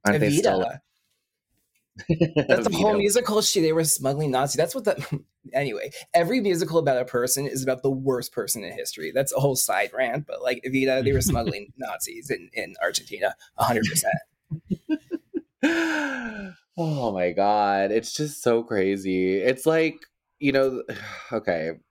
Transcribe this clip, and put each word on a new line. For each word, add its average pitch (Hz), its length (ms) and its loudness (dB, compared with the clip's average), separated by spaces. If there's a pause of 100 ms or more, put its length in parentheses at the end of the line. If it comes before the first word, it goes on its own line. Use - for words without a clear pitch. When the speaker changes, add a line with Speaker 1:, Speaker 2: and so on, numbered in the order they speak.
Speaker 1:
Aren't 156 160 4
they - 100 4
still - 300 2
Speaker 2:
Evita. - 180 -4 (1300)
Speaker 1:
<laughs> 160 380 2
Speaker 2:
That's 127 200 6
a 175 80 0
whole 208 200 4
Speaker 1:
Evita. - 20 2
Speaker 2:
musical. 208 460 2
She, - 180 2
they 160 100 4
were 160 120 2
smuggling 143 480 0
Nazi. 135 260 0
That's 165 160 2
what 269 120 -6
the, 151 380 -2 (160)
<laughs> - 140 -20
anyway, 135 380 -2 (240)
every 185 260 4
musical 170 380 2
about 139 180 2
a 127 80 0
person 127 400 -2
is 135 160 -4
about 131 220 -2
the 135 80 2
worst 131 420 -2
person 104 300 -4
in 87 120 -12
history. 78 380 -8
That's 139 180 0
a 131 80 0
whole 139 160 2
side 101 380 0
rant, 127 320 -2
but, - 160 -10
like, 123 240 -2
Evita, 131 380 2
they 139 100 2
were 131 80 2
Speaker 3:
<laughs> - 0 -
Speaker 2:
smuggling 110 560 -2
Nazis 113 540 -10
in, 90 220 -8
in 92 280 -8
Argentina, 95 540 -4 (220)
a - 60 0
hundred 113 220 2
percent. - 300 -2 (1500)
Speaker 1:
<laughs> 269 920 -2 (200)
Oh 147 360 -2
my 90 220 2
God. 101 580 2
It's 110 220 -2
just 151 280 -6
so 117 220 4
crazy. 95 720 0
It's 127 300 2
like, 160 300 2 (420)
you 143 120 0
know, 135 300 2 (260)
<sighs> - 240 -14
okay. 82 420 -2 (180)